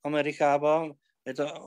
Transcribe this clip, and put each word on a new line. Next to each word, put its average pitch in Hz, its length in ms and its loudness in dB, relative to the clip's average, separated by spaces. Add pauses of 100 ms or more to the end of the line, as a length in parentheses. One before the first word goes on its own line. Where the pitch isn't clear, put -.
Amerikába, 147 960 2 (260)
mert 131 160 -10
a 151 280 -4